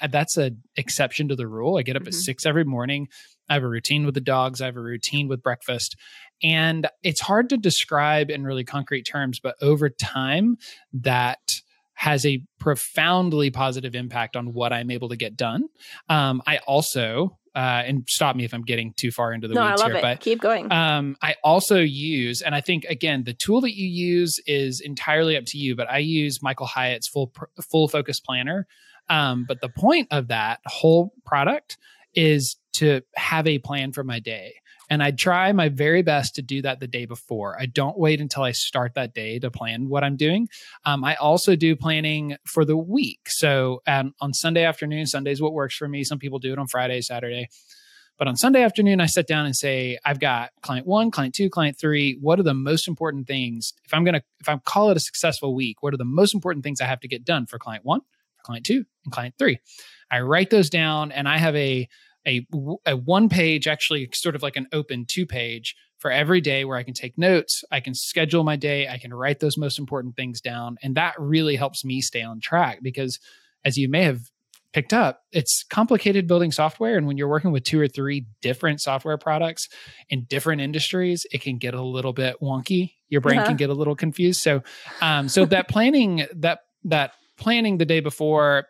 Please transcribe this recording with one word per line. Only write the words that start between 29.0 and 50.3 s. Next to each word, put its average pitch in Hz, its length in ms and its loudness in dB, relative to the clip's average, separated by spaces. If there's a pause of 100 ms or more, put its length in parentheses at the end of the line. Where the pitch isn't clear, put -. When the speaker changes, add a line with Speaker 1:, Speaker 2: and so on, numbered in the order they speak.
Speaker 1:
Um, 135 380 0
but 127 140 -6
the 131 80 -6
point 262 420 2
of 139 160 0
that 113 380 -2
whole 170 480 4 (120)
product 156 520 0 (360)
is 151 440 2 (160)
to 147 280 4 (140)
have 160 320 0
a 147 120 2
plan 139 340 -6
for 143 100 -6
my 120 160 -6
day. 110 360 -10 (320)
And 147 140 0
I 143 80 4
try 180 420 2
my 175 180 4
very 151 340 4
best 147 320 0
to 143 80 -8
do 135 180 -4
that 131 180 -4
the 131 80 -10
day 120 200 -6
before. 107 520 -8
I 120 60 -4
don't 139 320 -2
wait 156 240 2
until 139 220 -4
I 127 80 0
start 123 420 -2
that 123 220 -6
day 110 240 -6
to 127 100 -4
plan 117 400 -6
what 139 140 0
I'm 139 120 0
doing. 165 320 2 (380)
Um, 139 180 0
I 151 120 0
also 170 400 4
do 160 200 4
planning 151 600 -2 (100)
for - 200 0
the 156 120 2
week. 214 520 -2
So, 131 580 0
um, 139 340 0
on 143 140 -4
Sunday 165 280 2
afternoon, 156 440 -2
Sunday's 139 340 -4
what 156 120 0
works 139 220 -4
for 151 120 -8
me. 143 160 -6
Some 139 160 -4
people 135 180 -8
do 131 160 -6
it 135 60 -6
on 135 80 -6
Friday, 127 340 -2
Saturday. 120 460 -8 (720)
But - 80 -2
on 123 80 -2
Sunday 254 260 6
afternoon, 202 400 4
I 165 60 4
sit 165 180 2
down 151 220 0
and 131 80 -4
say, 127 500 -2
"I've 143 140 -6
got 127 320 0 (100)